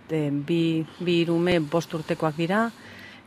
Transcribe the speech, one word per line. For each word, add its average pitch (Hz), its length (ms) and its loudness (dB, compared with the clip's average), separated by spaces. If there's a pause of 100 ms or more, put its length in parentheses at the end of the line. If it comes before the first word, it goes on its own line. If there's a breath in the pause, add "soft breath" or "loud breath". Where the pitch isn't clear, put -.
eh, 151 200 0
bi, 160 560 0 (140)
bi, 175 220 2
hiru 170 180 2
ume 175 200 4
bost 160 340 -2
urtekoak 160 420 -2
dira, 190 340 0 (580 loud breath)